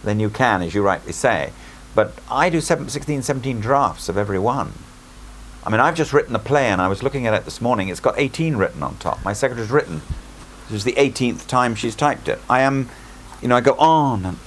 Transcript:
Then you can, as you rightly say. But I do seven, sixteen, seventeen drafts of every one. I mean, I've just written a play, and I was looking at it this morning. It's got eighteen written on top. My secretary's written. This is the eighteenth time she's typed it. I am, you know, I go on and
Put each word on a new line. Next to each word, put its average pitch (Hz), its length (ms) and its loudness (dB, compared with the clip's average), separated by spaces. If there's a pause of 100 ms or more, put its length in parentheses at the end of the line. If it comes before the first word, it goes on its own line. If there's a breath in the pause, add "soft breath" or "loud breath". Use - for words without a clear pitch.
Then 104 160 0
you 107 80 2
can, 107 340 2
as 85 120 -6
you 101 80 2
rightly 92 300 0
say. 87 400 0 (420 loud breath)
But - 240 2 (120)
I 151 200 4
do 165 100 2
seven, 147 280 -2
sixteen, 139 340 -4
seventeen 131 380 -2
drafts 120 480 0
of 92 100 -2
every 98 200 0
one. 110 340 -2 (920)
I - 60 -4
mean, 110 100 2
I've 160 160 4
just 156 160 0
written 139 240 2
a - 20 0
play, 131 300 2
and 95 120 2
I 92 80 2
was 101 140 -2
looking 131 240 -2
at 110 80 2
it 101 100 0
this - 160 -12
morning. 117 280 0
It's 87 120 -6
got - 180 0
eighteen 147 380 0
written 90 260 0
on 65 160 -6
top. - 260 -4
My 98 80 -2
secretary's 117 380 -2
written. 92 320 -2 (680)
This 110 80 -6
is 104 80 -4
the 123 140 0
eighteenth 131 500 0
time 123 260 2
she's 113 220 -4
typed - 320 0
it. - 100 -2 (100)
I 131 120 4
am, 135 300 0 (520 loud breath)
you 127 60 -2
know, 123 80 6
I 123 60 6
go 131 160 6
on 147 480 4
and 92 100 -4 (100)